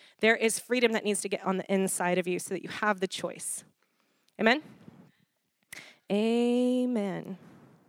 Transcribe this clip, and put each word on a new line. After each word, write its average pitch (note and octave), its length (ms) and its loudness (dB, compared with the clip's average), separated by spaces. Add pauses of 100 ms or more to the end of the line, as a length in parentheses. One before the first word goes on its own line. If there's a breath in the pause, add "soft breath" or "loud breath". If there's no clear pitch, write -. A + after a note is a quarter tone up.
(200 soft breath)
there A3 160 6
is A3 240 0
freedom A#3+ 320 2
that A3+ 120 -2
needs G3+ 180 -2
to G3+ 80 -6
get F#3+ 140 -6
on F#3+ 140 0
the F#3 160 -2
inside F#3 460 0
of F3+ 80 0
you F3+ 100 -2
so - 160 -8
that F3+ 80 -6
you - 80 -12
have G#3 300 -2
the F#3 80 -2
choice. - 560 -6 (760)
Amen? A#3 220 4 (1500 loud breath)
Amen. A#3+ 1300 0 (520 soft breath)